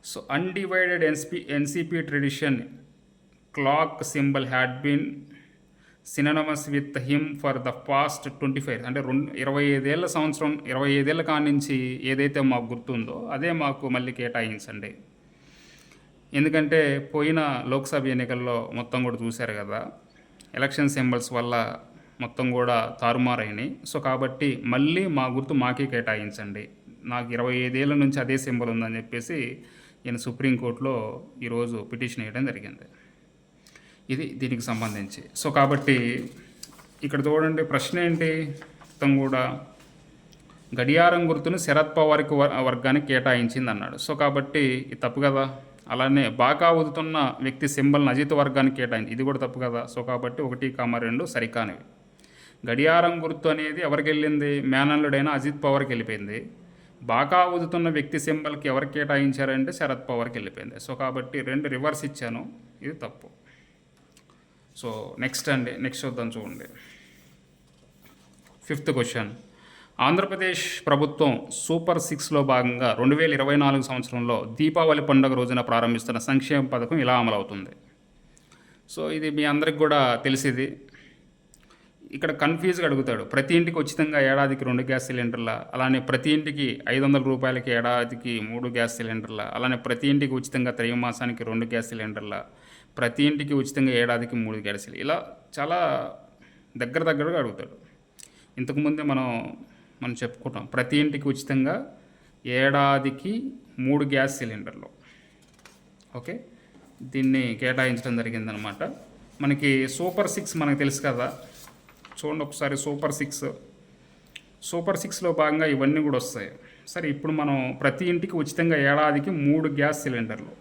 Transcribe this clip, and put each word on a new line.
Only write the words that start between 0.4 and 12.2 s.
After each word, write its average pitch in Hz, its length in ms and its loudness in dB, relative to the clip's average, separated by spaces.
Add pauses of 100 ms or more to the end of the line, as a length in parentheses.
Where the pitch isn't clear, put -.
ఎన్సిపి, 147 300 -4 (180)
ఎన్సిపి 160 420 -2 (120)
tradition 143 440 0 (1000)
clock 147 340 2 (220)
symbol 139 400 2
had 127 180 2 (140)
been 143 180 2 (1080)
synonymous 151 500 0 (120)
with 143 200 -2 (140)
him 143 140 2 (180)
for 143 120 0 (140)
the 123 80 -4 (140)
past 143 340 0 (160)
twenty-five, 135 500 -2
అంటే 135 200 -2
రెండు, 139 180 2 (160)
ఇరవై 139 220 0 (120)
ఐదేళ్ల 143 380 0
సంవత్సరం, 151 380 0 (200)
ఇరవై 135 160 0 (120)
ఐదేళ్ల 151 280 2
కాడి 151 200 2
నుంచి 143 280 2 (360)
ఏదైతే 143 300 2 (100)